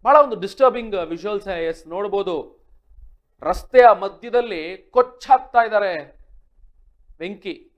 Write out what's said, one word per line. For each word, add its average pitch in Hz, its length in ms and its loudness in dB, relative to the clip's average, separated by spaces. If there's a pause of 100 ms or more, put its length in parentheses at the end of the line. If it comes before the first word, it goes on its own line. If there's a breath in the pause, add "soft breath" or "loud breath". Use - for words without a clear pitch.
ಬಹಳ 262 140 4
ಒಂದು 262 240 2
ಡಿಸ್ಟರ್ಬಿಂಗ್ 226 540 -2
ವಿಜುವಲ್ಸ್. 185 540 -8
ಎಸ್, 165 380 -8
ನೋಡ್ಬೋದು, 185 800 -6 (760)
ರಸ್ತೆಯ 240 440 4 (140)
ಮಧ್ಯದಲ್ಲಿ 196 920 -6
ಕೊಚ್ಚಾಕ್ತಾ 254 720 0
ಇದ್ದಾರೆ 202 560 -4 (1000)
ವೆಂಕಿ 190 580 -14